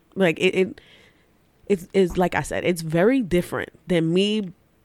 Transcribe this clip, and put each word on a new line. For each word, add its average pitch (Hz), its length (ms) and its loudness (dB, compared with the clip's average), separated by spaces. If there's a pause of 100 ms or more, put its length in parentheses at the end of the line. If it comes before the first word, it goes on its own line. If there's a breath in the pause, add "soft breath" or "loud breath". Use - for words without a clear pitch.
(140)
like, 185 240 0
it, 185 160 0
it, - 260 -2 (840 soft breath)
it's, 185 260 -2
it's, 190 240 2
like 175 180 0
I - 80 0
said, 95 220 -6
it's 170 180 -2
very 185 400 2
different 170 480 -2 (160)
than 165 260 0
me 202 400 0 (320)